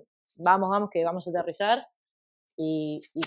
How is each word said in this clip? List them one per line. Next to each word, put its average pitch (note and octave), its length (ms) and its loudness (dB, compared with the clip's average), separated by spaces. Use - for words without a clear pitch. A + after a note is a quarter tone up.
"Vamos, F#3 340 4
vamos, G3+ 220 0
que E3 120 0
vamos F3 220 -2
a F3+ 40 -6
aterrizar". F#3 560 0
Y, D#3 440 -4
y D#3+ 120 -4